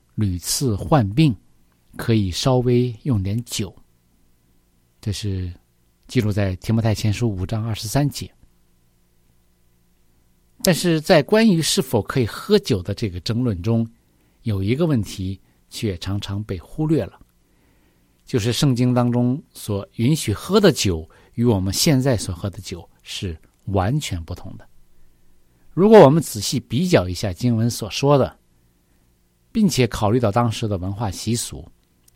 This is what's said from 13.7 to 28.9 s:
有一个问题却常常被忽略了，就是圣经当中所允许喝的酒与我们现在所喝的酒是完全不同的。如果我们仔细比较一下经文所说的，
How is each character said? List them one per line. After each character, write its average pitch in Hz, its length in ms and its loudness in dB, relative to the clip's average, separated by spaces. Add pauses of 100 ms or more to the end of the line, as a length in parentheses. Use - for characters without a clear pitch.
有 98 200 -2
一 107 140 0
个 165 80 0
问 139 180 0
题 95 380 -8 (280)
却 101 300 -6
常 101 220 -6
常 101 220 -6
被 104 160 -8
忽 - 280 -6
略 151 180 0
了， - 160 -14 (1040)
就 - 140 -4
是 117 140 0
圣 131 220 2
经 123 180 0
当 120 200 0
中 123 280 0 (120)
所 - 420 -8
允 127 220 2
许 107 180 -4
喝 202 260 0
的 196 120 6
酒 82 360 -2 (260)
与 117 100 -2
我 110 160 4
们 95 120 -2
现 131 300 2
在 131 140 0
所 - 180 -8
喝 98 160 -6
的 - 80 -16
酒 90 280 -14 (180)
是 85 340 -10 (280)
完 98 320 0
全 92 240 -6
不 90 120 -12
同 - 240 -14
的。 - 100 -20 (1040)
如 185 160 4
果 220 120 12
我 139 100 12
们 160 100 4
仔 - 200 -8
细 131 180 -4
比 151 300 -2
较 107 200 4
一 92 60 -6
下 98 180 -4
经 120 240 0
文 113 140 0
所 113 180 -8
说 139 300 2
的， 117 180 0 (1160)